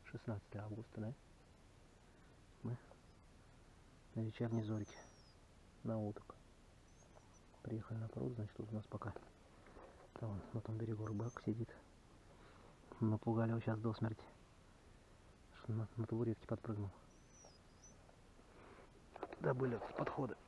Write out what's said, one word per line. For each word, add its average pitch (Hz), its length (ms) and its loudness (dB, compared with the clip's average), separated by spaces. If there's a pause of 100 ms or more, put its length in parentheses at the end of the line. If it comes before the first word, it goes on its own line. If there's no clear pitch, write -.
Шестнадцатое 104 580 -2
августа, 107 380 -4
да? 110 140 0 (1500)
Мы 117 140 0 (1400)
на 113 60 4
вечерней 113 420 4
зорьке, 107 340 0 (880)
на 113 140 4
уток. 104 380 0 (1300)
Приехали 110 340 0
на 110 120 0
пруд, 127 240 2
значит, 107 240 -2
тут 110 160 -2
у - 20 0
нас 107 120 0
пока. - 260 -2 (1040)
Там 110 120 2
вон, 95 100 0 (100)
на 117 80 2
том 110 180 0
берегу 110 280 2
рыбак 107 400 2
сидит. 113 280 4 (1300)
Напугали 113 520 8
его 113 100 4
щас 110 180 4
до 113 140 4
смерти. 110 320 2 (1300)
Аж - 160 -10
на, 110 260 4
на 113 100 2
табуретке 113 400 4
подпрыгнул. 107 460 2 (2500)
Добыли 127 360 8
вот - 140 -2
с - 40 -8
подхода - 440 2 (100)